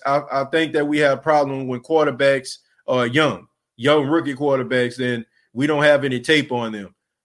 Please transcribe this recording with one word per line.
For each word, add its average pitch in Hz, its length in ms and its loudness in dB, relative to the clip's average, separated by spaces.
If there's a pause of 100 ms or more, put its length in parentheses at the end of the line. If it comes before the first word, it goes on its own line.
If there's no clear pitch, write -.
I, 143 160 2 (100)
I 135 140 -2
think 160 280 -2
that 147 140 0
we 147 120 0
have 139 240 2
problems 139 440 0
when 123 140 -6
quarterbacks 139 800 0 (280)
are 127 200 0
young, 120 400 0 (280)
young 143 300 2
rookie 143 300 -2
quarterbacks, 127 680 -2
and 120 220 -4 (280)
we 127 120 -2
don't 147 180 0
have 147 200 4
any 127 160 -2
tape 147 320 0
on 117 200 -4
them. 104 220 -12 (320)